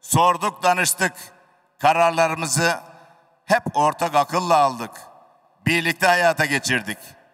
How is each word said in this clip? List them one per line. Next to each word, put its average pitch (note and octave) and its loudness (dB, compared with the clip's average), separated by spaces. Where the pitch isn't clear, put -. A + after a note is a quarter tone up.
Sorduk, F3 -2
danıştık. F3+ 0
Kararlarımızı E3 0
hep - -2
ortak D3+ 0
akılla E3 0
aldık. B2+ 0
Birlikte E3+ 0
hayata E3+ 2
geçirdik. B2+ -4